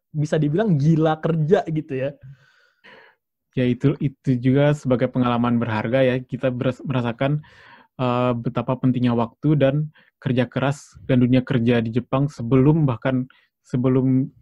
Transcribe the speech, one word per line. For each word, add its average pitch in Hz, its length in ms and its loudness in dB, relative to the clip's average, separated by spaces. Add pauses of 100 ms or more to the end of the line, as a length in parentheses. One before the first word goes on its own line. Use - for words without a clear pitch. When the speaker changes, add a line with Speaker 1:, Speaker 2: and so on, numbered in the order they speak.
(120)
Speaker 1:
bisa 151 300 -4
dibilang 165 340 0
gila 156 460 2
kerja 165 480 0
gitu 156 260 -6
ya. 131 160 -4 (1400)
Speaker 2:
Ya, 127 160 0
itu, 139 320 0
itu 135 380 -2
juga 143 340 2
sebagai 127 320 0
pengalaman 120 540 0
berharga 113 420 0
ya. 127 160 2
Kita 127 320 -6
beras-, 127 320 -4
merasakan, 135 640 -2 (560)
eh, 123 340 0
betapa 120 400 -4
pentingnya 123 400 0
waktu 117 380 -2
dan 147 400 0 (240)
kerja 123 320 -2
keras 135 560 -4
dan 127 160 2
dunia 127 240 2
kerja 120 340 2
di 113 140 -4
Jepang 135 340 -2
sebelum, 135 600 2
bahkan 127 400 -2 (340)
sebelum 131 640 0 (140)